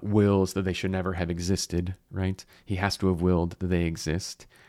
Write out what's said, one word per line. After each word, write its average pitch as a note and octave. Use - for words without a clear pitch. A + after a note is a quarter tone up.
wills G2+
that F#2+
they F#2
should F#2+
never F#2
have E2+
existed, F2
right? F#2+
He G2+
has F#2+
to -
have F2
willed F2
that F#2
they F2
exist, E2